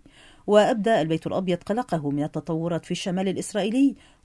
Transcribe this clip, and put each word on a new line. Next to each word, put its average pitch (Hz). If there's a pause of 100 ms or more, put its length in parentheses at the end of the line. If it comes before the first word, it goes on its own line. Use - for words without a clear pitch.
(480)
وأبدى 208
البيت 160
الأبيض 175
قلقه 175
من 143
التطورات 160
في -
الشمال 185
الإسرائيلي 208 (300)